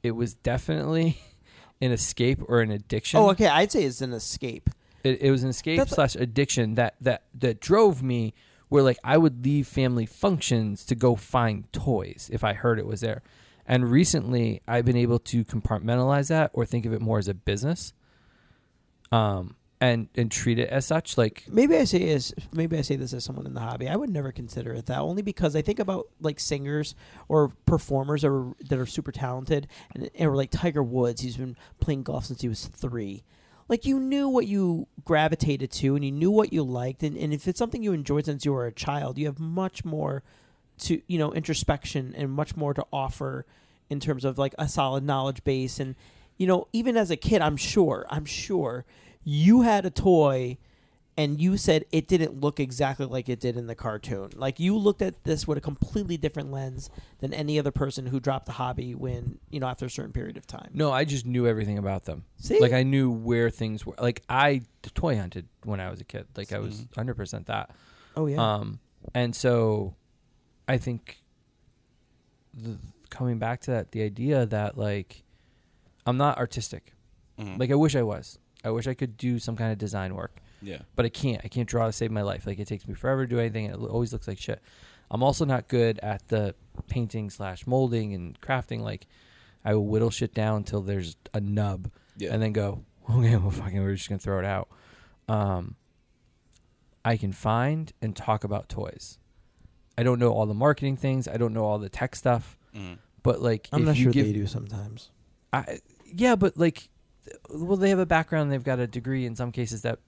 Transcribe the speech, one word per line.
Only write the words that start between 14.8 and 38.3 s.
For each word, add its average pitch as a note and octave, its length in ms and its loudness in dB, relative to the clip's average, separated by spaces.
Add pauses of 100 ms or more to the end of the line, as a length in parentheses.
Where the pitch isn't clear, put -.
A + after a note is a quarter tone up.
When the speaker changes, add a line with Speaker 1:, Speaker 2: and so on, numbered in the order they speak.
Speaker 1:
been A#2+ 120 4
able A#2+ 220 4
to A#2 260 0
compartmentalize B2 840 0
that D#3+ 240 2
or A#2 120 0
think A#2+ 220 -2
of A2+ 60 -2
it G#2 80 -4
more A2 180 2
as F#2+ 80 -2
a G2+ 80 -2
business. G#2+ 580 -2 (1160)
Um, G2+ 440 0 (280)
and, A#2 320 2
and A#2 160 0
treat A#2 280 2
it A#2+ 100 0
as C3+ 160 0
such. - 320 0
Like A2 320 0
Speaker 2:
Maybe C#4+ 260 6
I D4+ 80 6
say F3+ 280 2
as, C3+ 220 0 (200)
maybe D#3+ 240 -2
I D3+ 40 -2
say C#3 140 -2
this B2+ 180 -6
as B2 120 -8
someone C3+ 200 -10
in C3+ 80 -10
the B2 60 -8
hobby. B2 300 -6
I - 80 -2
would C4+ 120 -4
never C#3+ 220 -4
consider A#2+ 420 -10
it A#2+ 120 -8
that, B2+ 140 -4
only E3+ 220 -2
because F3 340 0
I D#3 60 2
think G#3 180 -2
about, F#3+ 280 -2 (140)
like, D3+ 180 -4
singers D3 560 -4 (320)
or D3 220 6 (160)
performers C#3 560 2
that D3 80 4
are, C3 240 0 (160)
that C3+ 100 0
are B2+ 60 -2
super C#3 260 -8
talented, C3+ 560 -4 (260)
and, - 220 -8
and, D3+ 220 2
like, C3+ 140 -2
Tiger D3+ 320 0
Woods, A#2+ 380 0
he's B2 160 -6
been B2+ 200 -8 (240)
playing C3+ 220 0
golf B2+ 220 -4
since B2 160 -10
he B2+ 60 -2
was A2 180 -4
three. A2+ 580 -8 (440)
Like, A#3 180 0
you C4+ 140 2
knew C#4 300 0
what B3+ 180 2
you F#3 400 0 (160)
gravitated D3+ 680 2
to, C#3 240 2
and C#3+ 100 0
you C#3 60 -2
knew D#3+ 200 2
what G#3+ 220 4
you D#3 100 2
liked, B2+ 400 -4
and, D3+ 140 -4
and D3+ 160 -2
if D3 140 -4
it's F3+ 120 -4
something A#3 240 -4
you G3+ 100 0
enjoyed D3 320 0
since D3 200 -4